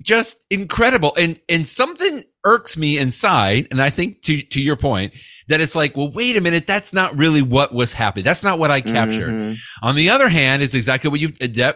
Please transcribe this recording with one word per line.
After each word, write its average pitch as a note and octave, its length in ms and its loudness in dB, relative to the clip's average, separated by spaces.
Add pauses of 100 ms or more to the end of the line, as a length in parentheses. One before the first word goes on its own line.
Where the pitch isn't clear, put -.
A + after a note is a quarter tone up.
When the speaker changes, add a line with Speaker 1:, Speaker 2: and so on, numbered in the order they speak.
Speaker 1:
just - 480 -2
incredible. G3 720 0
And, E3 180 0 (120)
and E3 180 0
something D#4 560 -2 (220)
irks G#3+ 320 2
me D3+ 200 0
inside. B2+ 720 2
And C3 120 0
I C3+ 100 2
think - 320 -4
to, D3+ 180 0
to - 200 -6
your C#3+ 160 0
point G2+ 360 -2 (360)
that D#3 120 2
it's D#3 140 -2
like, D3+ 220 0
well, C#3+ 140 -2
wait A#3 260 0
a G3 40 2
minute, E3+ 240 0
that's G3+ 280 -4
not F#3 220 -2
really D3+ 280 4
what C3 300 2
was A#2+ 200 -2
happening. G2+ 300 -2
That's E3+ 200 0
not F#3+ 140 0
what D#3 140 2
I C#3 100 2
captured. A2 500 -2
Speaker 2:
Mm-hmm. A2 540 -8
Speaker 1:
On C3 100 0
the D#3+ 140 4
other C4 200 4
hand, C#3 340 2
it's C3 100 -2
exactly C3 380 -2
what D3 80 -2
you've, D#3 220 -4
uh, C3 60 -2
Je-, B2 280 0